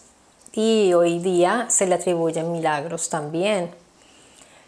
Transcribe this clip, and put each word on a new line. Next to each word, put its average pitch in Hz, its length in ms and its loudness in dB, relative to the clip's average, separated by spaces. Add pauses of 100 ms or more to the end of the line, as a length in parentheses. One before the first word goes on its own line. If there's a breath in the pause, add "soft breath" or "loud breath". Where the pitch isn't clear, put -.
(540)
y 214 400 2
hoy 170 260 4
día 185 500 2
se - 180 0
le 180 80 2
atribuyen 165 560 -2
milagros 160 580 -4
también. 170 640 -4 (960 soft breath)